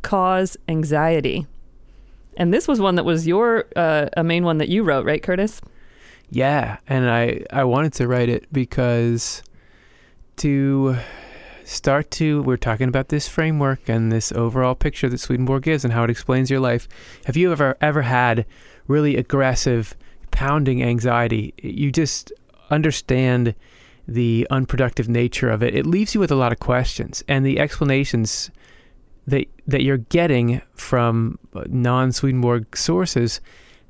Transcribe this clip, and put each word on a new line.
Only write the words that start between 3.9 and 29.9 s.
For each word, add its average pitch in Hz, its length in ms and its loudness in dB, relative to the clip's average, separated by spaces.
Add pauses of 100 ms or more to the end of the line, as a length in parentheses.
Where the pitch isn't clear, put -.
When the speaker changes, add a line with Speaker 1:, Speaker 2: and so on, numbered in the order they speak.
Speaker 1:
a 165 60 0
main 170 200 2
one 170 140 2
that 156 100 0
you 196 140 2
wrote, 147 240 0
right, 156 160 0
Curtis? 190 400 -2 (680)
Speaker 2:
Yeah, 127 460 0 (100)
and 131 200 2
I, 117 440 0
I 135 120 0
wanted 135 300 2
to 123 140 -2
write 123 200 2
it - 240 -4
because 120 920 0 (960)
to 139 600 2 (680)
start - 480 -2
to, 151 300 0
we're 131 160 0
talking 123 320 0
about 131 200 0
this 147 180 -2
framework 147 600 0
and 113 240 2
this 113 200 -2
overall 123 440 0
picture 139 340 -2
that 123 100 -4
Swedenborg 127 440 0
gives 156 200 0
and 120 100 0
how 117 100 2
it 117 60 2
explains 131 400 0
your 135 100 2
life. 120 280 0 (380)
Have 131 120 -2
you 175 140 4
ever, 139 300 0
ever 151 200 2
had 120 440 2 (420)
really 147 280 2
aggressive, 127 800 0 (360)
pounding 135 500 0
anxiety? 117 800 0
You 139 300 -4
just - 420 -2 (380)
understand 127 840 2 (540)
the 117 420 0
unproductive 127 580 0
nature 120 440 0
of 110 100 -2
it. 120 140 0
It 135 100 0
leaves 190 300 0
you 220 40 2
with 180 120 0
a 143 40 4
lot 127 160 2
of 117 80 -4
questions, - 680 -2
and 135 180 2
the 135 140 2
explanations 139 880 0 (760)
that, 139 220 0 (200)
that 139 160 2
you're 135 140 2